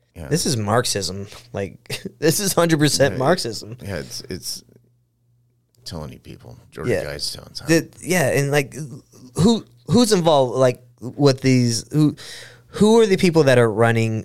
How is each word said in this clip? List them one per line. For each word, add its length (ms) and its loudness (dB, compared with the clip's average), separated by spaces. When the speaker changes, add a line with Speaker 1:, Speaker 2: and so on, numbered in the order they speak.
Speaker 1:
Yeah. 140 -14
Speaker 2:
This 180 -2
is 100 -2
Marxism. 680 -4
Like, 500 -10
<laughs> 40 -20
this 220 0
is 120 -4
hundred 280 2
percent 340 2
Speaker 1:
Yeah, 40 -8
Speaker 2:
Marxism. 640 -4
Speaker 1:
yeah, 160 -8
it's, 300 -14
it's 360 -12
telling 280 -12
you 60 -20
people, 400 -20
Georgia 220 -6
Speaker 2:
Yeah. 120 -2
Speaker 1:
Guidestones, 560 -12
huh? 80 -14
Speaker 2:
The, 200 2
yeah, 280 0
and, 200 0
like, 240 -2
who, 300 2
who's 260 2
involved, 440 2
like, 260 2
with 420 0
these, 500 2
who, 240 2
who 320 4
are 60 4
the 100 2
people 280 2
that 140 4
are 120 4
running 540 0